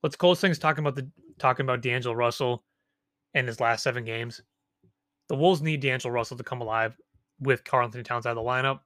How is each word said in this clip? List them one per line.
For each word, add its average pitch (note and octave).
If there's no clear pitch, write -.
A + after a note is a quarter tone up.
Let's D3+
close F3+
things F3
talking D#3
about C#3+
the, C3+
talking C3
about B2
D'Angelo B2
Russell A#2+
and B2+
his A2+
last A#2
seven A#2+
games. A#2
The B2+
Wolves E3
need D#3
D'Angelo B2+
Russell A#2+
to -
come B2
alive A2+
with C3
Karl B2
Anthony A#2+
Towns A#2+
out A#2
of A2
the A#2
lineup. C3